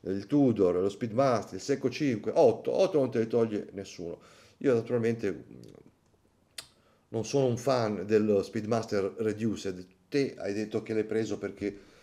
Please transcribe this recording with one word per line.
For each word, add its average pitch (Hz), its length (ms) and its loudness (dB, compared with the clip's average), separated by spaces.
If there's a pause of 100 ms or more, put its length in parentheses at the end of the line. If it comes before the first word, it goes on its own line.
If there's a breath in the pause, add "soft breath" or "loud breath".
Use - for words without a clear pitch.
il 95 200 -4
Tudor, 101 520 4
lo 98 120 2
Speedmaster, 117 640 0
il 95 80 -10
Seiko 135 300 -2
cinque, 120 420 -2
otto, 131 420 4
otto 185 220 4
non 131 140 2
te 120 80 0
li 113 80 0
toglie 113 460 0
nessuno. 92 440 -10 (400 loud breath)
Io 135 160 2
naturalmente 113 720 -2 (1700 soft breath)
non 113 140 -4
sono 135 220 2
un 117 120 2
fan 110 500 0
dello 107 340 4
Speedmaster 107 760 -2
Reduced, 101 680 -4 (240)
te 139 300 0
hai 101 140 -4
detto 107 280 -2
che 110 140 -6
l'hai 107 80 2
preso 107 340 -2
perché 98 400 -6 (240 loud breath)